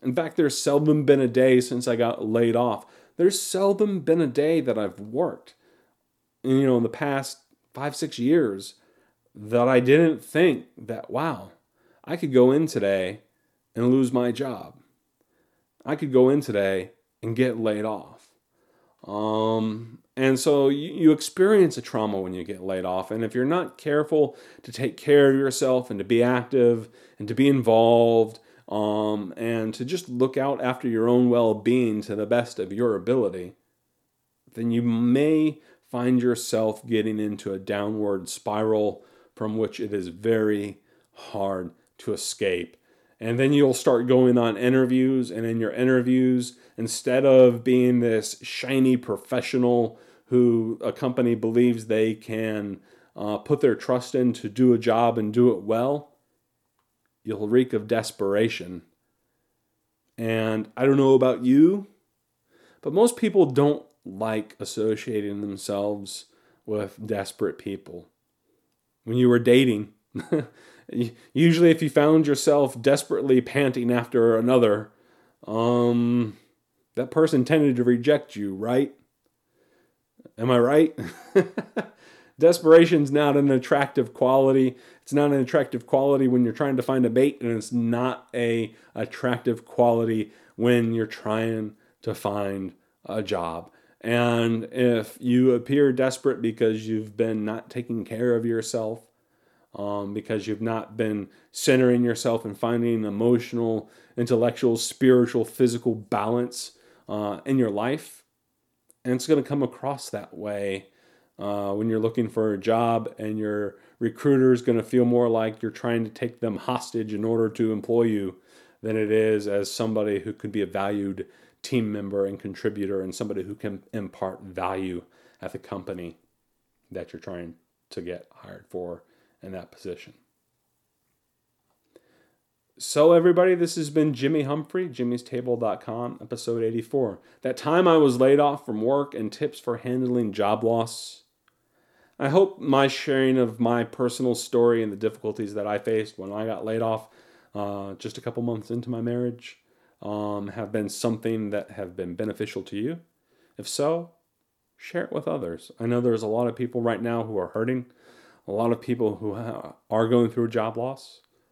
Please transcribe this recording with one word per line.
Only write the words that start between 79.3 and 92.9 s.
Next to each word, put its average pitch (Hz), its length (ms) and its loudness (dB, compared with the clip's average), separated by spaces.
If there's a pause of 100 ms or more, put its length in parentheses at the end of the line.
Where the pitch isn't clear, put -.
Am 117 140 -2
I 123 80 4
right? 147 400 2 (340)
<laughs> - 1080 -4
Desperation's 165 720 6
not 143 260 2
an 139 140 4
attractive 135 640 0
quality. 135 600 4 (280)
It's - 100 -8
not 143 180 2
an 139 80 2
attractive 131 460 -2
quality 139 420 2
when 123 160 4
you're 113 100 0
trying 139 240 -2
to 123 60 -2
find 131 220 0
a 117 40 0
mate, 131 320 2
and 117 100 -4
it's 110 200 -6
not 120 640 -2
a 117 400 -4 (220)
attractive 113 680 -4
quality 113 640 2 (240)
when 117 380 2
you're 113 120 -2
trying 110 680 -6 (260)
to 110 140 -6
find 98 580 -6 (320)